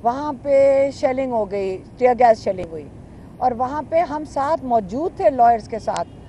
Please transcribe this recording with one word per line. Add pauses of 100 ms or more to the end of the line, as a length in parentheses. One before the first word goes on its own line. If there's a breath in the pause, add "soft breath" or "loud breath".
वहाँ
पे
shelling
हो
गई,
टीयर
gas
shelling
हुई (540 loud breath)
और
वहाँ
पे
हम
साथ
मौजूद
थे
lawyers
के
साथ, (240 loud breath)